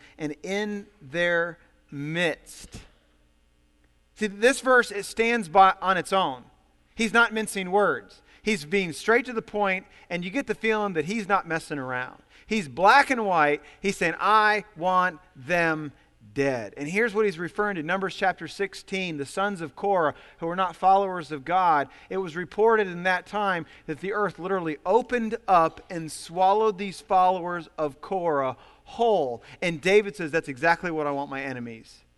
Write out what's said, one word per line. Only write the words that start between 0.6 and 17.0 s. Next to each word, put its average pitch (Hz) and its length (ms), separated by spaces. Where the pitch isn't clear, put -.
their 170 600
midst." 156 880
See, 214 120
this 214 340
verse, 247 300
it 196 140
stands 226 420
by, 190 320
on 185 160
its 165 160
own. 151 320
He's 226 180
not 226 200
mincing 196 380
words. 180 520
He's 147 240
being 180 260
straight 233 360
to 247 60
the 226 100
point, 190 420
and 175 160
you 185 60
get 269 160
the 214 80
feeling 214 380
that 156 120
he's 202 240
not 196 180
messing 160 300
around. 127 460
He's 208 200
black 208 440
and 233 140
white. 147 360
He's 196 160
saying, 170 240
"I 214 460
want 180 440
them 156 560
dead." 127 440
And 143 100
here's 202 260